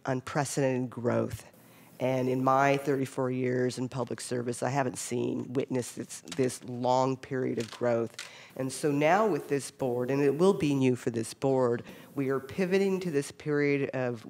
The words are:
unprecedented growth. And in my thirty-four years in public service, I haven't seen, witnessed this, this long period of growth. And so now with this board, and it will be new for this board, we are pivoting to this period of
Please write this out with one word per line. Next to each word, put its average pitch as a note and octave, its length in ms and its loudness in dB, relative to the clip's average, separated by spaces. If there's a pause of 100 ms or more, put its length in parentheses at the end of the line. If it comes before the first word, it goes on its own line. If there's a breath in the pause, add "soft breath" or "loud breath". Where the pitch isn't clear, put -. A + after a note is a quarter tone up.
unprecedented C3 800 0
growth. A2+ 560 -2 (560 loud breath)
And B2+ 280 0
in B2+ 140 0
my C#3 360 4
thirty-four C3+ 520 -2
years B2+ 460 0
in B2+ 140 -4
public A#2+ 320 -6
service, B2 400 -4
I B2+ 80 0
haven't C3+ 260 0
seen, B2 560 -4
witnessed B2+ 440 -2
this, - 260 -12 (140)
this B2+ 280 0
long B2+ 540 2
period B2+ 400 -4
of A#2 140 -4
growth. A#2 440 0 (400 loud breath)
And C3 160 -4
so - 180 -2
now D#3 360 4
with D3 220 -2
this C#3+ 220 -2
board, B2 400 -2
and C#3 120 2
it C#3 160 4
will F#3+ 160 6
be D3 200 2
new C3 220 4
for B2 140 -2
this A2+ 240 -4
board, B2+ 480 2 (320 loud breath)
we C3+ 140 -2
are C3+ 120 0
pivoting F#3+ 600 0
to F3+ 100 -4
this C#3+ 200 0
period C#3+ 640 0
of B2 360 -2